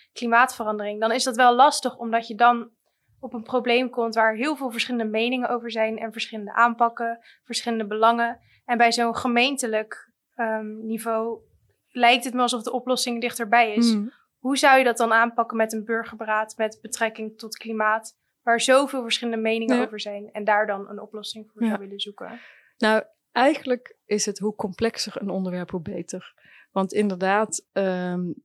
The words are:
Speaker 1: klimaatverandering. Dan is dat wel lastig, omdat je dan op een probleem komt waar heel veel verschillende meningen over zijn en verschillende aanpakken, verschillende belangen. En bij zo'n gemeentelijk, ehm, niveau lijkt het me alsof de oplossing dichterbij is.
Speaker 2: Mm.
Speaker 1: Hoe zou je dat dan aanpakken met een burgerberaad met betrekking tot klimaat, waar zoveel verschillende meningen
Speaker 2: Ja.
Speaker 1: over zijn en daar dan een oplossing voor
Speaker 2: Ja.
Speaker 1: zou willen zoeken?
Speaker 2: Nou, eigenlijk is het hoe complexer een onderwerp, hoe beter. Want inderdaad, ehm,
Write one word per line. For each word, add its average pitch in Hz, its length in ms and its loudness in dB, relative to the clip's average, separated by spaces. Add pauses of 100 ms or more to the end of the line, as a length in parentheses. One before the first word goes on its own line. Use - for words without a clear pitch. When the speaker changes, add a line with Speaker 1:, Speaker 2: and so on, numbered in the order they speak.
(140)
Speaker 1:
klimaatverandering. 214 840 0
Dan 220 120 2
is 247 120 0
dat 254 120 -2
wel 247 200 6
lastig, 262 420 4
omdat 226 300 -4
je 226 80 -8
dan 240 340 4 (500)
op 247 140 -12
een 226 100 -10
probleem 247 460 0
komt 226 260 -4
waar 220 200 4
heel 277 200 -2
veel 269 160 -6
verschillende 233 380 -4
meningen 240 400 -2
over 233 220 -4
zijn 220 260 -2
en 226 140 -8
verschillende 214 420 -10
aanpakken, 233 640 2 (240)
verschillende 226 440 -4
belangen. 233 520 2 (260)
En 240 120 -2
bij 233 140 6
zo'n 233 240 0
gemeentelijk, 240 960 -2 (240)
ehm, 220 500 -6
niveau 226 540 -4 (520)
lijkt 247 320 6
het 254 100 -8
me 247 80 0
alsof 240 220 0
de 240 80 -6
oplossing 247 500 -2
dichterbij 233 520 2
is. 233 200 4
Speaker 2:
Mm. 208 180 -2 (260)
Speaker 1:
Hoe 262 200 -2
zou 269 200 8
je 262 60 6
dat 240 140 2
dan 226 160 2
aanpakken 233 440 2
met 220 160 0
een 220 120 -6
burgerberaad 220 720 -4
met 220 240 -4
betrekking 220 560 -6
tot 220 200 -14
klimaat, 220 600 -2 (260)
waar 233 180 2
zoveel 269 400 2
verschillende 226 400 -4
meningen 226 360 0
Speaker 2:
Ja. 247 60 2
Speaker 1:
over 214 160 -8
zijn 208 320 -12
en 208 120 -8
daar 208 240 2
dan 202 220 -6
een 208 120 -12
oplossing 214 520 -14
voor 220 100 -8
Speaker 2:
Ja. 226 40 2
Speaker 1:
zou 202 120 -2
willen 196 200 -14
zoeken? 202 400 -12 (380)
Speaker 2:
Nou, 220 260 2 (280)
eigenlijk 254 640 0 (100)
is 208 200 -2
het 202 140 -6
hoe 208 160 -4
complexer - 640 -4
een 196 80 -6
onderwerp, 180 420 -4
hoe 180 100 -4
beter. 180 520 -10 (380)
Want 190 220 -2
inderdaad, 202 760 0
ehm, 180 500 -2 (240)